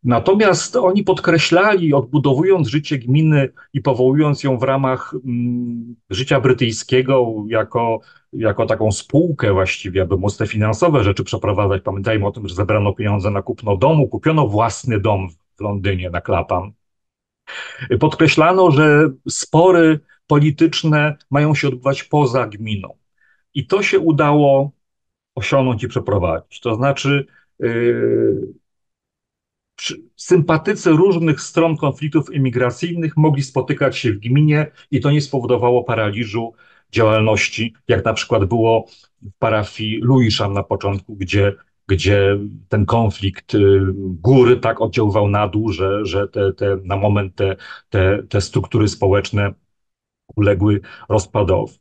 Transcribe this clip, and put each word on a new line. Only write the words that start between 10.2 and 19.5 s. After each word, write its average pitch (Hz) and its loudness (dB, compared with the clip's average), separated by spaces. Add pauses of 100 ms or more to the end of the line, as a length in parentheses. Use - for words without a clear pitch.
te 110 -4
finansowe 110 0
rzeczy 98 -2
przeprowadzać. 98 -2
Pamiętajmy 101 -4
o 101 -2
tym, 101 -12
że 87 -12
zebrano 101 0
pieniądze 104 -2
na 101 -4
kupno 107 -4
domu, 139 2
kupiono 147 0
własny 107 -2
dom 95 -2 (300)
w - -14
Londynie 98 -4
na 85 -6
Clapham. 92 -4 (1300)
Podkreślano, 165 4
że 147 4 (180)
spory 165 2 (260)